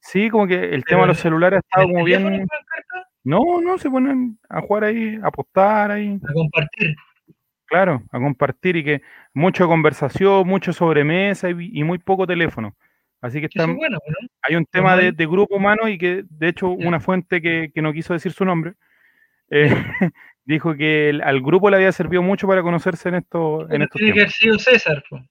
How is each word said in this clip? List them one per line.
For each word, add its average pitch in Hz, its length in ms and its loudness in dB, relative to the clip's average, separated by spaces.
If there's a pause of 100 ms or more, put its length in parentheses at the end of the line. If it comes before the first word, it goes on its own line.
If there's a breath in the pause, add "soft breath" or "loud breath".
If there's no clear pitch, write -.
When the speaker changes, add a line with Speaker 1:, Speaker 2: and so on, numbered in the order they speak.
Speaker 1:
Sí, 208 300 -2
como 214 160 2
que 180 100 0
el 180 140 -4
Speaker 2:
Pero 139 140 -2
Speaker 1:
tema 180 180 4
de 185 60 6
los 170 100 2
Speaker 2:
en, - 40 -10
Speaker 1:
celulares 170 360 4
ha - 20 2
estado 190 240 2
Speaker 2:
¿en 180 60 0
el 180 40 0
Speaker 1:
como 170 120 2
Speaker 2:
teléfono 190 240 2
Speaker 1:
bien 190 180 -2
Speaker 2:
juegan - 180 -8
cartas? - 460 -14 (120)
Speaker 1:
No, 269 360 0
no, 349 180 -2
se 294 120 -4
ponen 254 480 -2 (100)
a - 140 -6
jugar 214 220 -2
ahí, 220 380 -4
a 190 60 -2
apostar 208 640 0
ahí. 208 280 -4 (100)
Speaker 2:
A 147 40 -6
compartir. 156 640 -2 (720)
Speaker 1:
Claro, 165 440 2
a 123 80 -8
compartir 143 580 -2
y 156 80 -4
que 143 180 -2 (320 loud breath)
mucha 180 320 2
conversación, 170 840 2
mucho 190 240 -2
sobremesa 175 800 0
y, 180 40 -4 (240)
y 147 60 -2
muy 175 140 -2
poco 190 280 -2
teléfono. 160 500 -4 (440)
Así 123 200 -8
que 151 60 -6
Speaker 2:
Eso - 120 -8
es - 40 -2
Speaker 1:
están, 165 140 -2
Speaker 2:
bueno, 294 300 -6
¿no? 156 220 -10 (140)
Speaker 1:
hay 147 140 -2
un 165 80 0
tema 185 320 2
de, 185 80 4
Speaker 2:
Normal. 180 120 0
Speaker 1:
de 160 100 -2
grupo 196 300 0
humano 214 320 0
y 196 100 -6
que, 180 320 -4
de 156 180 -2
hecho, 180 300 -4
Speaker 2:
Ya. 175 100 -4
Speaker 1:
una 170 120 0
fuente 185 420 -2
que, 165 320 -2
que 160 80 -2
no 156 100 0
quiso 165 220 -6
decir 170 180 -4
su - 140 -4
nombre, 170 260 -2 (760)
eh, 147 180 4
<laughs> - 460 0 (320 soft breath)
dijo 156 300 -2
que 151 340 2
el, 147 100 -2
al 139 220 0
grupo 180 260 4
le 196 80 6
había 190 160 4
servido 175 300 -2
mucho 196 240 0
para 185 160 2
conocerse 170 480 -2
en 180 60 -2
estos, 160 480 -4
en 165 40 -14
Speaker 2:
Bueno, 147 160 0
Speaker 1:
estos - 140 -8
Speaker 2:
tiene 214 160 2
que 208 60 4
haber 202 120 2
Speaker 1:
tiempos. 220 300 2
Speaker 2:
sido 254 120 4
César, 160 360 0
po. 135 100 -16 (100)